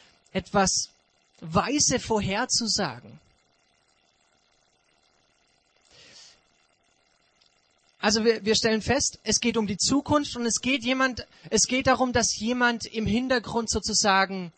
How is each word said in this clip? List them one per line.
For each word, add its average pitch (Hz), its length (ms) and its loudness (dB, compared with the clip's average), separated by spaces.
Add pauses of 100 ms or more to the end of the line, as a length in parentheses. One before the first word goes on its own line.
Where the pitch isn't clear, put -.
(320)
etwas - 580 0 (500)
weise 220 600 0
vorherzusagen. 190 1200 -2 (4000)
Also 214 240 2
wir, 220 200 2
wir 214 120 2
stellen 220 260 0
fest, 247 400 -2
es 208 180 0
geht 233 160 0
um 220 100 0
die 196 120 -4
Zukunft 294 580 0
und 240 100 -2
es 220 140 -2
geht 247 240 -2
jemand, 254 420 -2 (220)
es - 180 2
geht 262 200 0
darum, 254 260 2
dass 240 240 0
jemand 240 500 0
im 220 200 -4
Hintergrund 233 640 -2
sozusagen 190 880 0